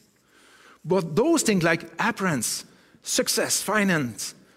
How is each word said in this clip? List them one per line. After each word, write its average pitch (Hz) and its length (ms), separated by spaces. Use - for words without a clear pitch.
But 165 300
those 285 260
things 190 220
like 165 360
appearance, 185 680
success, - 600
finance, 180 760